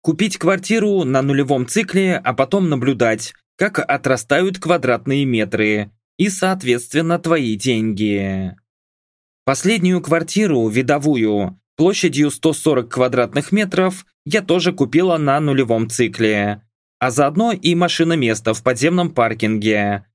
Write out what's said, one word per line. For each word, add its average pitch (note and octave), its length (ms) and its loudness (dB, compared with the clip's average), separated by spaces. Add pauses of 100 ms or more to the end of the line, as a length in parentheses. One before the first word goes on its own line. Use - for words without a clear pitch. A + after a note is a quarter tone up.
Купить F#3 360 -2
квартиру F#3+ 640 0
на C3 180 0
нулевом C3+ 440 0
цикле, F#3 520 0
а B2 160 -4
потом E3+ 360 0
наблюдать, B2 640 0 (220)
как G3 240 -2
отрастают C#3+ 800 0
квадратные C3+ 680 0
метры G#2+ 640 0 (260)
и, G3+ 120 0
соответственно, E3 880 -2
твои D#3 380 -2
деньги. G2+ 1000 -2 (920)
Последнюю F3+ 560 0
квартиру, E3 680 0
видовую, A2+ 920 0 (160)
площадью D3+ 540 2
сто D#3 240 0
сорок A#2+ 380 0
квадратных B2+ 600 0
метров, F#3 540 0 (200)
я G3 160 0
тоже F3+ 320 0
купила E3 440 2
на C#3+ 220 2
нулевом A#2+ 500 0
цикле, G#2+ 720 0 (380)
а B2+ 120 -2
заодно D3 400 2
и F3 240 0
машиноместо E3 760 0
в - 100 -6
подземном E3 480 0
паркинге. G#2+ 1040 0